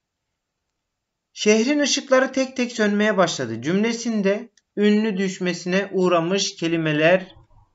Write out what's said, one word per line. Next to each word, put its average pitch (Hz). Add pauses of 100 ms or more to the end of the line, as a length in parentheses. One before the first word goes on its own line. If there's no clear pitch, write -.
(1300)
Şehrin 226
ışıkları 262
tek 262
tek 240
sönmeye 208
başladı. 131
Cümlesinde 214 (280)
ünlü 208
düşmesine 185
uğramış 180
kelimeler 165 (400)